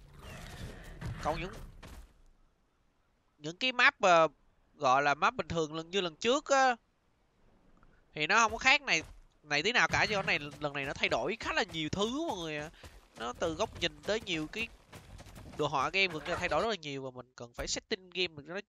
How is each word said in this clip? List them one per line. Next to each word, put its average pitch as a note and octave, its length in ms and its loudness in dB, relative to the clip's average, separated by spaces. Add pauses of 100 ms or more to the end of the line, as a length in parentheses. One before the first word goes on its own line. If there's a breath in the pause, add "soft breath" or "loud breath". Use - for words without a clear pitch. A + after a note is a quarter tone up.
(1200)
Còn D#3+ 180 -2
những, F#3+ 120 -8 (1800)
những D#3 200 -10
cái C4 140 0
map, B3 300 6
ờ, E3+ 260 8 (460)
gọi C#3 300 4
là C#3+ 100 4
map E3+ 200 2
bình E3 140 -6
thường D#3+ 260 -2
lần, D#3+ 160 -8
như G3 120 0
lần E3+ 140 -4
trước B3+ 340 0
á, C4 260 4 (1400)
thì D3+ 140 -2
nó G3+ 120 6
không A3 120 6
có A3+ 60 -6
khác C4+ 240 4
này, F3+ 220 0 (400)
này D3 200 0
tí G#3 80 2
nào G3 160 4
cả, - 180 2
chứ G#3 100 -2
con F#3+ 100 -2
này F3+ 140 0 (200)
lần C#3+ 140 -4
này C#3 120 -4
nó D3 80 -4
thay G3+ 160 -2
đổi D3+ 300 -2
khá F4 140 -6
là D4+ 100 0
nhiều D#3+ 260 -6
thứ A#3 380 -2
mọi B3 100 -4
người D#3 200 -6
ạ. D3+ 120 -8 (480 loud breath)
Nó A#3+ 160 -8
từ E3+ 200 -2
góc E3+ 260 -4
nhìn D3+ 240 -4
tới G#3+ 180 0
nhiều D#3+ 260 -4
cái A3+ 200 -6 (880)
đồ D3+ 100 0
họa C#3+ 220 0
game F#3+ 180 2
gần D#3 160 -6
như E3+ 80 -6
là D#3+ 60 -2
thay F3 120 -4
đổi D3+ 120 2
rất A3 80 -2
là G#3+ 60 -2
nhiều, C#3+ 280 -10
và C3 80 -10
mình B2 240 -18
cần A#2+ 180 -14
phải C#3 140 -8
setting F#3 420 -6
game F3+ 180 -2
mình D3+ 200 -14
cho D#3+ 60 -12
nó G3 160 -8